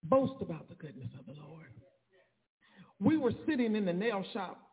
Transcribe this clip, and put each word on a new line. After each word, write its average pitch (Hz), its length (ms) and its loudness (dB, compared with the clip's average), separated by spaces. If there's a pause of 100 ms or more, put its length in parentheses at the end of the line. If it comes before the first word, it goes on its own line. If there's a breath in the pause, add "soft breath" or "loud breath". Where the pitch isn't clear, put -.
boast 262 380 2
about 170 280 -10
the - 60 -20
goodness - 340 -12 (100)
of 156 60 -20
the - 160 -16
Lord. 156 260 -20 (1300 loud breath)
We 294 180 6
were 254 160 4 (140)
sitting 247 280 2
in 214 100 2
the 175 80 0
nail 196 300 0 (100)
shop 180 240 -6 (160)